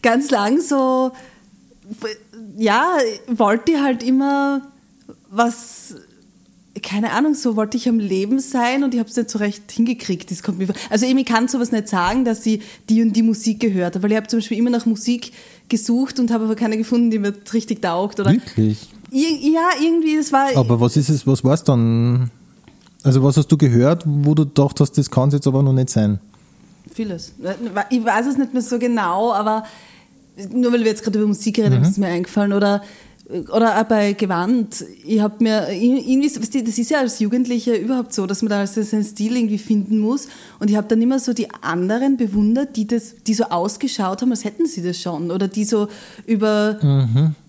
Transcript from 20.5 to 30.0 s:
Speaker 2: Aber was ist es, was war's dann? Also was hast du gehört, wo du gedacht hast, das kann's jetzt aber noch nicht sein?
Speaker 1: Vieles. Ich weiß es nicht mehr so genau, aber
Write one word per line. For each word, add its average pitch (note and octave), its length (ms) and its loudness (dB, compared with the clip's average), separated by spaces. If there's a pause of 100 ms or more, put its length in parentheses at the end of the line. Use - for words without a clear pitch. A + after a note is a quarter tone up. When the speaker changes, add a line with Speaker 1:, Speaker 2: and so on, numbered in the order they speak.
Speaker 2:
Aber A#2+ 260 4
was A#2+ 180 2
ist C3+ 100 2
es, D3+ 180 0
was C3+ 160 2
war's C#3 220 2
dann? A#2 680 2 (720)
Also C3 220 4
was C#3+ 120 4
hast D3+ 120 2
du D#3+ 80 6
gehört, C#3+ 500 4
wo D3 280 2
du D3+ 100 4
gedacht C#3+ 340 0
hast, C#3+ 140 2
das C#3+ 180 0
kann's C3+ 240 2
jetzt C#3 120 0
aber C3+ 160 2
noch C3+ 100 4
nicht C3 180 2
sein? G#2 300 2 (720)
Speaker 1:
Vieles. G3+ 400 -8 (560)
Ich B3 160 0
weiß A3+ 220 0
es C4+ 100 -2
nicht C4 160 -2
mehr B3+ 100 0
so B3 160 -4
genau, A3 540 0
aber G#3+ 320 0 (880)